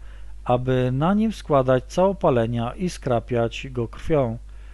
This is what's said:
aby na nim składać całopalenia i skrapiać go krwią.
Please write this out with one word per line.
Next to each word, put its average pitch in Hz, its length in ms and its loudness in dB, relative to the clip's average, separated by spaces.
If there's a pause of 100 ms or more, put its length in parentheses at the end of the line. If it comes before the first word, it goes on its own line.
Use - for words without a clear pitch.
(440)
aby 127 480 2
na 156 220 2
nim 214 180 2
składać 131 520 2
całopalenia 120 920 2
i 180 160 -2
skrapiać 117 800 -2
go 120 180 -4
krwią. 127 500 0 (360)